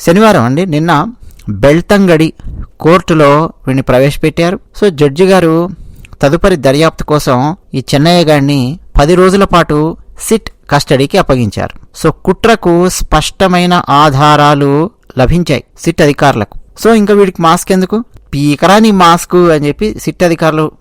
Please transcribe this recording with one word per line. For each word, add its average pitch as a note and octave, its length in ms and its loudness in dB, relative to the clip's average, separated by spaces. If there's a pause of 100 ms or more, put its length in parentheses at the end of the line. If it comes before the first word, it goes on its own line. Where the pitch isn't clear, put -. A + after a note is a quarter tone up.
శనివారం F#3+ 420 2
అండి, C#3 240 -2
నిన్న D#3 400 -2 (420)
బెల్తంగడి D#3+ 840 2 (480)
కోర్టులో D#3 640 2
వీడిని C3 380 -6
ప్రవేశపెట్టారు. D3 800 -2 (220)
So G#3 60 4
జడ్జి D3 360 0
గారు F3 440 2 (540)
తదుపరి D3 340 0
దర్యాప్తు C#3 480 0
కోసం D3 520 -2 (180)
ఈ C3+ 100 -6 (100)
చెన్నయ్య E3+ 300 2
గారిని C#3+ 540 0 (220)
పది D3+ 140 2
రోజుల F#3 300 2
పాటు D#3+ 520 -2 (240)
సిట్ - 300 -4 (200)
కస్టడీకి C#3+ 480 0
అప్పగించారు. B2 880 -4
So D3+ 60 0 (120)
కుట్రకు F3 640 0
స్పష్టమైన F3+ 1000 -2
ఆధారాలు D3 1000 2 (280)
లభించాయి D3+ 460 0 (140)
సిట్ - 240 -2
అధికారులకు. C#3 560 -2 (260)
So A3+ 100 4
ఇంకా G#3 200 2
వీడికి G3 280 0
మాస్క్ E3+ 300 0
ఎందుకు, F#3 320 -2 (300)
"పీకరా D3 440 2
నీ A3 120 4
మాస్క్" F3 460 2
అని D#3+ 320 2
చెప్పి G#3+ 320 -4
సిట్ - 220 -6
అధికారులు D#3 580 -2